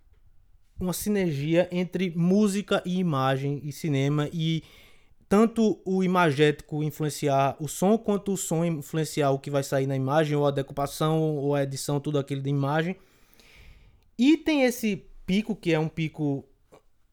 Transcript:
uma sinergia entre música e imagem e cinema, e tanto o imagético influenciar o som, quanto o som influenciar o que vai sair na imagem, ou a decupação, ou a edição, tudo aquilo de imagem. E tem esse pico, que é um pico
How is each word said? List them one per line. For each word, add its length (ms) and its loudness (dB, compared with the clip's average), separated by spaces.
uma 140 -2
sinergia 800 0
entre 420 -2
música 680 2
e 140 -2
imagem 640 0
e 120 -10
cinema, 580 -2
e 320 -2
tanto 560 4
o 220 0
imagético 760 2
influenciar 760 0
o 80 -6
som, 300 2
quanto 340 -2
o 60 -2
som 260 -2
influenciar 680 -2
o 80 0
que 120 -12
vai 100 0
sair 260 -2
na 100 -2
imagem, 400 0
ou 100 2
a 40 2
decupação, 840 -2
ou 180 -2
a 100 2
edição, 360 -4
tudo 180 -2
aquilo 240 -4
de 80 -4
imagem. 460 0
E 200 6
tem 260 0
esse 400 0
pico, 280 0
que 200 -2
é 60 2
um 100 0
pico 560 -4